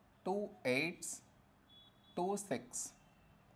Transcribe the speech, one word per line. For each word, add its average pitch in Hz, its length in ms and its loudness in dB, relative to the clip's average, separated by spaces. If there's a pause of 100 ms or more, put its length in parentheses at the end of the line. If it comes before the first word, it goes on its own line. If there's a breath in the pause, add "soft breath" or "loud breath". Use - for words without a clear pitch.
(240)
two 202 260 0 (140)
eights, 143 580 2 (960)
two 196 220 2
six, - 540 -4 (640)